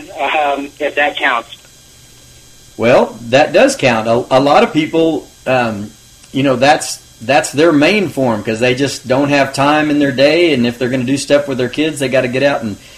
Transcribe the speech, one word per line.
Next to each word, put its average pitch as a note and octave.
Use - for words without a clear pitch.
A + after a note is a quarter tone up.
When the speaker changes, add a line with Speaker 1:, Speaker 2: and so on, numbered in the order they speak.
Speaker 1:
um, C#3+
if C#3+
that D3
counts. B2+
Speaker 2:
Well, B2
that C#3+
does A3+
count. A#2
A, B2+
a -
lot D3
of A#3
people, D#3+
um, A2+
you C3
know, C3+
that's, C#3+
that's C3+
their D#3
main E3
form A#2+
'cause A2
they B2
just C3
don't C3+
have C#3
time D3+
in D3
their C#3
day, D3+
and A#2+
if A#2+
they're B2
gonna B2+
do C3+
stuff C#3+
with C3+
their B2
kids, D3
they C3+
gotta B2+
get B2+
out C#3+
and, G#2